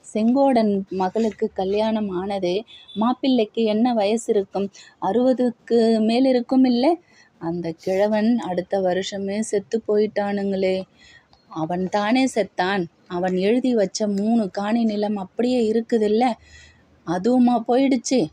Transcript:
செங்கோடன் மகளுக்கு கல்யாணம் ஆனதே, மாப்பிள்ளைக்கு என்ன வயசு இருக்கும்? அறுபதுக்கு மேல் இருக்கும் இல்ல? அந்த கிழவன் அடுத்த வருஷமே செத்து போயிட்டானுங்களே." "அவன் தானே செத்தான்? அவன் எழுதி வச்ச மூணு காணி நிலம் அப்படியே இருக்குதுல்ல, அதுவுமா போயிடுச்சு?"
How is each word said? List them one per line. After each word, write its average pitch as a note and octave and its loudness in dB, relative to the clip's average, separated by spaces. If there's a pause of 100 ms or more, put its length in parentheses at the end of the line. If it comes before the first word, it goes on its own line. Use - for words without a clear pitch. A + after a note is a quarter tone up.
செங்கோடன் A#3 2 (180)
மகளுக்கு G3+ -2
கல்யாணம் G#3 -2
ஆனதே, F#3+ -4 (420)
மாப்பிள்ளைக்கு A#3 0
என்ன A3 2
வயசு A3 0
இருக்கும்? G3+ 0 (340)
அறுபதுக்கு A#3+ 0 (200)
மேல் A#3 2
இருக்கும் B3+ 2
இல்ல? B3 2 (560)
அந்த E3+ -6 (100)
கிழவன் G#3 0 (100)
அடுத்த F3+ -4
வருஷமே F#3+ -2
செத்து G#3+ -4
போயிட்டானுங்களே." G3+ -2 (720)
"அவன் F3 -4
தானே A3 0
செத்தான்? G3 -2 (240)
அவன் F#3 -4
எழுதி A#3+ 0
வச்ச G#3 -2
மூணு G#3 0
காணி G#3+ -2
நிலம் G#3 -2
அப்படியே A#3+ -2
இருக்குதுல்ல, A3 0 (840)
அதுவுமா A#3+ 2 (100)
போயிடுச்சு?" B3+ 2 (120)